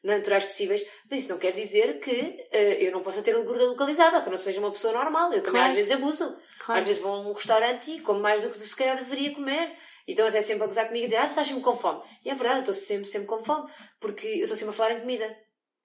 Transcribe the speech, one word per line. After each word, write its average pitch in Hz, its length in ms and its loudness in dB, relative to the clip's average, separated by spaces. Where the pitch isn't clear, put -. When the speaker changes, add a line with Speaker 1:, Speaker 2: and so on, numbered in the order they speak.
Speaker 1:
naturais 196 400 2
possíveis, 202 400 -2
mas 277 120 -2
isso - 80 -2
não 180 100 -4
quer 185 140 2
dizer 214 480 2
que, 269 500 -4
eh, 202 340 4
eu 185 60 2
não 185 120 -4
possa 190 200 -4
ter 233 120 4
gordura 233 320 2
localizada, 294 500 4
ou 302 80 4
que - 40 -4
eu 185 40 -4
não 185 60 -4
seja 190 200 -4
uma 208 140 -2
pessoa 220 200 -2
normal. 302 400 2
Eu 208 120 2
também 240 160 2
Speaker 2:
Claro. 254 80 6
Speaker 1:
às 226 80 2
vezes 208 160 2
abuso. 285 440 -2
Speaker 2:
Claro. 233 220 0
Speaker 1:
Às 180 60 -2
vezes 196 140 0
vou 196 140 -2
a 202 60 -6
um 208 120 -6
restaurante 233 600 2
e 320 80 -10
como 202 180 0
mais 208 240 2
do 233 80 -4
que - 80 -12
se - 160 -8
calhar 262 220 0
deveria 285 360 -4
comer. 294 440 -4
E - 20 -12
estão 220 160 4
até 214 140 2
sempre 208 240 -2
a - 20 -2
gozar 220 220 -2
comigo 233 160 -2
e - 20 -2
dizer, 220 120 2
"Ah, 269 80 4
tu - 20 -4
estás 285 180 0
sempre 269 160 -6
com 226 140 2
fome." - 260 -2
E 262 60 -4
é 277 40 -2
verdade, 254 220 2
eu 262 60 0
estou 196 120 -2
sempre, 202 300 -4
sempre 202 240 -6
com 220 160 -6
fome, 294 260 -2
porque 208 260 -8
eu 220 160 -2
estou 214 140 -2
sempre 214 140 -4
a 208 60 -8
falar 220 200 2
em 233 60 -8
comida. 220 340 -4